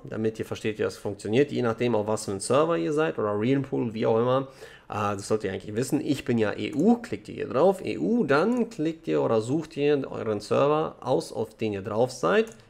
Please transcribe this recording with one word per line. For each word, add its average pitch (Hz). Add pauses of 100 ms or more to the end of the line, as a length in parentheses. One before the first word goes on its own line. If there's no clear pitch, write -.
damit 110
ihr 113
versteht, 107
wie 107
das -
funktioniert, 110
je 120
nachdem, 120
auf 104
was 107
für 104
ein 95
Server 160
ihr 165
seid 156
oder 104
Realm 135
Pool, 131
wie 113
auch 113
immer, 131 (420)
äh, 104
das 98
sollt 110
ihr 95
eigentlich 101
wissen. 120
Ich -
bin 120
ja 104
E 107
U, 220
klickt -
ihr -
hier -
drauf, 180
E 107
U, 214
dann 220
klickt 160
ihr 156
oder 113
sucht 143
ihr 143
euren 110
Server 147
aus, 143
auf -
den 110
ihr 98
drauf 110
seid. 202 (220)